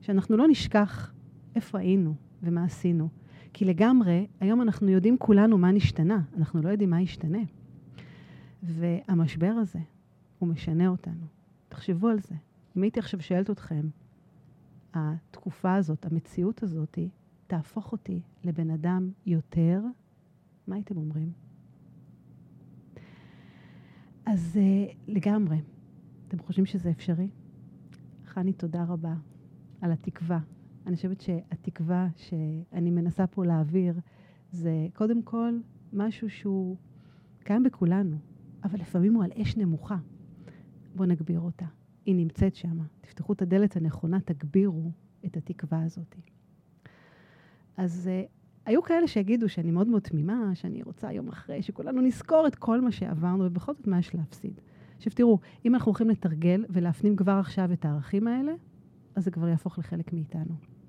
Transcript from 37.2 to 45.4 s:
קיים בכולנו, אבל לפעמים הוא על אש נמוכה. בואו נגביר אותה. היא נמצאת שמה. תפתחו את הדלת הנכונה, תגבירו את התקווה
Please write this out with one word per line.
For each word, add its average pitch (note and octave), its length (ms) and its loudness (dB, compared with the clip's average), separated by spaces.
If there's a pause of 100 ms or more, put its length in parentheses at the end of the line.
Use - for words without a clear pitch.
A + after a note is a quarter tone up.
קיים A3 240 0
בכולנו, F#3 540 2 (480)
אבל F#3+ 160 -4
לפעמים F3+ 340 2
הוא A3 100 4
על F3+ 60 -2 (120)
אש - 140 -2
נמוכה. F#3+ 400 -2 (960)
בואו F#3 140 0
נגביר E3+ 320 0
אותה. E3+ 260 -6 (400)
היא G3 80 2
נמצאת F3+ 400 2
שמה. E3 300 -6 (160)
תפתחו - 320 -8
את G3 100 -2
הדלת G3 340 2
הנכונה, E3 440 0
תגבירו E3 680 0 (360)
את F3+ 100 -6
התקווה D#3+ 480 -4